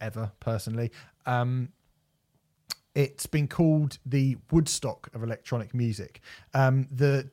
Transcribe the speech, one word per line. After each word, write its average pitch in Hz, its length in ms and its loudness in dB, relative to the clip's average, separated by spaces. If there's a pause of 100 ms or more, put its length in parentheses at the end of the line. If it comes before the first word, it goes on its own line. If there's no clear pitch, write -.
ever, 110 380 -6
personally. 113 520 -4 (340)
Um, 123 440 0 (1300)
it's 139 320 -2
been 147 200 0
called 156 600 2
the 135 300 2 (120)
Woodstock 147 640 0
of 110 80 -10
electronic 113 540 -6
music. 110 440 -2 (360)
Um, 131 340 4
the 139 440 0